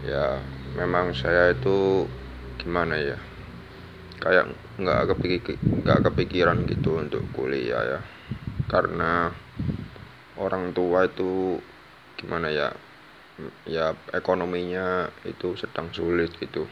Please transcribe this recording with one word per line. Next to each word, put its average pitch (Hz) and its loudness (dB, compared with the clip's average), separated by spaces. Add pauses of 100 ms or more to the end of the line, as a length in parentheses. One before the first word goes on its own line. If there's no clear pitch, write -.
Ya, 69 0 (400)
memang 90 2
saya 87 6
itu 95 4 (560)
gimana 82 0
ya, 69 -2 (1040)
kayak 87 4 (120)
nggak 90 2
kepikir-, - -2 (240)
nggak 67 6
kepikiran 85 2
gitu - 0
untuk - -4
kuliah, 64 -2
ya. 65 -2 (680)
Karena 85 2 (1040)
orang 92 -2
tua 90 4
itu 92 0 (560)
gimana 82 -4
ya, 73 0 (960)
ya, 80 0 (160)
ekonominya 90 0
itu 90 -6
sedang - -8
sulit 85 0
gitu. 78 -6